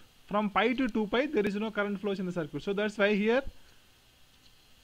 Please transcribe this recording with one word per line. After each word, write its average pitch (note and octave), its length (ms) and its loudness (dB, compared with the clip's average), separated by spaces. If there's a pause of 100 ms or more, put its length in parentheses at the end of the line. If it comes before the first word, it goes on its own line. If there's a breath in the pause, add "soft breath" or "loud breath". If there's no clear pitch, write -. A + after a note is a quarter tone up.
(280)
From G#3 220 0
pi G#3+ 240 2
to B3 160 0
two G#3+ 180 0
pi, A#3 180 2
there G#3+ 220 0
is G3 80 -2
no G#3+ 160 -4
current G3+ 300 -2
flows G3 180 -2
in F#3+ 60 -4
the F3+ 80 -4
circuit. D3+ 280 -6
So G3+ 120 -2
that's G#3 240 -2
why G#3 180 4
here A3 260 4 (1400 soft breath)